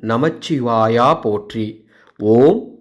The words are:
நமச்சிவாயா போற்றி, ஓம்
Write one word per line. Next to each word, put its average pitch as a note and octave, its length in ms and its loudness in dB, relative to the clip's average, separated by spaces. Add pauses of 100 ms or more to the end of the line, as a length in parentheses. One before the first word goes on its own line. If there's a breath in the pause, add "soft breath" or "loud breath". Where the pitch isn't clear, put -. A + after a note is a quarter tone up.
நமச்சிவாயா A#2+ 1200 0
போற்றி, G#2+ 640 -8 (340 soft breath)
ஓம் A#2+ 440 4 (180)